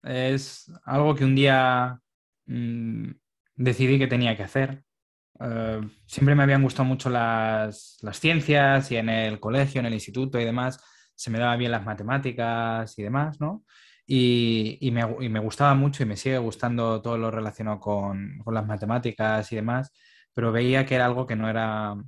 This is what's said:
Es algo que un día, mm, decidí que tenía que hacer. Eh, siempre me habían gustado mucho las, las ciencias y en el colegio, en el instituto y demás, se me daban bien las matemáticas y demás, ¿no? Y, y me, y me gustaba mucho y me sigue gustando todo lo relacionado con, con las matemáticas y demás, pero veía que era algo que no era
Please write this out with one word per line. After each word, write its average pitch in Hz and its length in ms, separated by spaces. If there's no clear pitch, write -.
Es 131 680
algo 147 300
que 139 100
un 135 100
día, 127 640
mm, 117 640
decidí 127 440
que 135 80
tenía 120 300
que 104 60
hacer. 135 400
Eh, 113 400
siempre 139 280
me 143 100
habían 139 200
gustado 131 240
mucho 131 220
las, 110 920
las 104 200
ciencias 143 680
y 123 60
en 113 140
el 110 320
colegio, 135 400
en 120 60
el 113 60
instituto 123 460
y 117 60
demás, 123 360
se - 160
me 113 100
daban 120 200
bien 120 120
las 110 140
matemáticas 117 1120
y 104 60
demás, 143 360
¿no? 165 240
Y, 120 760
y 135 80
me, 117 160
y 123 80
me 110 100
gustaba 135 360
mucho 139 260
y 120 60
me 101 100
sigue 131 220
gustando 113 640
todo 117 180
lo 113 100
relacionado 107 500
con, 101 600
con 113 160
las 110 100
matemáticas 110 840
y 113 40
demás, 120 380
pero 117 180
veía 127 340
que 131 100
era 127 100
algo 123 220
que 117 80
no 110 120
era 110 480